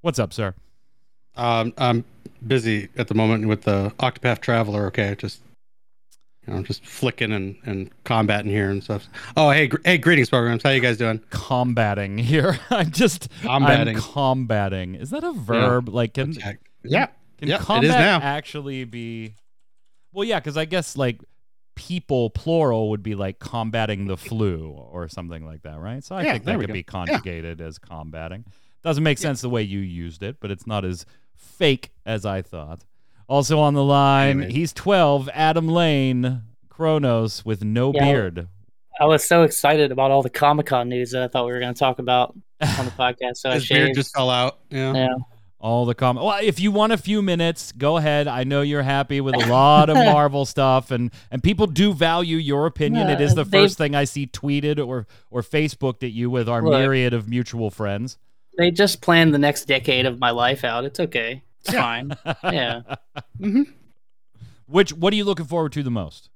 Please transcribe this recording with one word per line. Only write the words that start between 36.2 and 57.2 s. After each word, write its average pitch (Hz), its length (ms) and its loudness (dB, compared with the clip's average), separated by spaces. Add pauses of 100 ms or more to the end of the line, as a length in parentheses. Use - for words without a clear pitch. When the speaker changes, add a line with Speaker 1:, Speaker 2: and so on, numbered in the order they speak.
Speaker 1:
Kronos 135 720 0
with 107 200 -4
no 120 300 0
Speaker 3:
Yeah. 143 100 4
Speaker 1:
beard. 92 440 0 (520)
Speaker 3:
I 147 60 6
was 156 220 6
so 170 160 6
excited 151 480 4
about 135 200 2
all 139 100 6
the 127 80 -2
Comic-Con 143 600 2
news 123 220 -4
that 127 120 -2
I 123 40 -4
thought 123 200 -2
we 123 60 -6
were 123 60 -6
gonna 123 140 -4
talk 127 240 0
about 123 380 0 (420)
on 131 80 -2
the 127 60 -6
Speaker 1:
<laughs> - 80 -18
Speaker 3:
podcast, 123 380 -2
so 135 120 -4
I 127 60 0
Speaker 2:
His 127 120 -2
beard 131 200 4
Speaker 3:
shaved. 135 80 0
Speaker 2:
just 135 180 -4
fell 127 160 0
out. 127 300 0 (100)
Yeah. 135 240 -4
Speaker 3:
Yeah. 127 220 2 (440)
Speaker 1:
All 117 260 0
the 120 100 -2
com-, 127 220 0
well, 202 240 -2
if 202 180 0
you 202 140 0
want 214 180 2
a 220 60 2
few 208 240 -2
minutes, 170 500 -2
go 143 240 0
ahead. 147 320 0
I 127 160 -2
know 139 200 0
you're 143 200 -2
happy 139 380 0
with 135 120 -2
a 120 140 0
lot 147 420 8
of 151 60 4
Speaker 3:
<laughs> 202 180 6
Speaker 1:
Marvel 143 320 2
stuff, 131 460 2
and, 120 180 -2 (220)
and 127 100 -6
people 202 260 2
do 180 260 2
value 165 420 0
your 143 300 0
opinion. 170 440 0
It 143 120 0
Speaker 3:
Yeah, 147 60 2
Speaker 1:
is 120 80 4
the 151 100 0
Speaker 3:
they 196 160 4
Speaker 1:
first 202 160 4
thing 147 180 -2
I 143 80 2
see 139 240 -6
tweeted 147 580 -2
or, 123 220 -8 (240)
or 123 100 -4
Facebooked 139 600 -2
at 123 80 -6
you 120 180 -2
with 120 200 0
our 117 120 0
Speaker 3:
Look. 156 120 4
Speaker 1:
myriad 131 400 2
of 113 160 -4